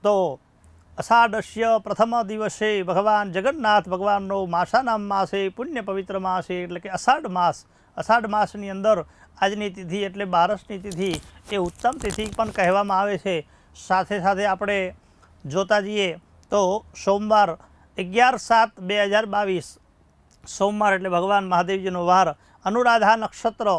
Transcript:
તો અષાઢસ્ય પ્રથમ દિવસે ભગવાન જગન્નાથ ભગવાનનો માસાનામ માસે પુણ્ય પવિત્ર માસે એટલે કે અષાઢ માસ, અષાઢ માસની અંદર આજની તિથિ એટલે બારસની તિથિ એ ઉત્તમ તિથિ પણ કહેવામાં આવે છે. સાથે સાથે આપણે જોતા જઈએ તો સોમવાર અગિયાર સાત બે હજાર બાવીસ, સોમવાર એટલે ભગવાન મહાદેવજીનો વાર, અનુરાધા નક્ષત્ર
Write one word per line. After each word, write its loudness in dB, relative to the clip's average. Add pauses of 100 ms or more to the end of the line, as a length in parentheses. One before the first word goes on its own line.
તો 0 (580)
અષાઢસ્ય 2 (160)
પ્રથમ 0 (120)
દિવસે -4 (180)
ભગવાન 2
જગન્નાથ 2
ભગવાનનો -2 (160)
માસાનામ 0
માસે -2 (160)
પુણ્ય -8
પવિત્ર -6
માસે -4 (120)
એટલે -10
કે -14
અષાઢ 0
માસ, 0 (320)
અષાઢ 2
માસની -2
અંદર 2 (440)
આજની -2
તિથિ -6
એટલે -6
બારસની 0
તિથિ -4 (400)
એ -2 (100)
ઉત્તમ -2
તિથિ -6
પણ -4
કહેવામાં 2
આવે -2
છે. -2 (380)
સાથે -2
સાથે 0
આપણે -2 (680)
જોતા 0
જઈએ -2 (320)
તો 4 (440)
સોમવાર 4 (480)
અગિયાર 2
સાત 2 (160)
બે 0
હજાર 2
બાવીસ, -4 (640)
સોમવાર 0
એટલે -2
ભગવાન 0
મહાદેવજીનો 0
વાર, 4 (300)
અનુરાધા 2
નક્ષત્ર -6 (120)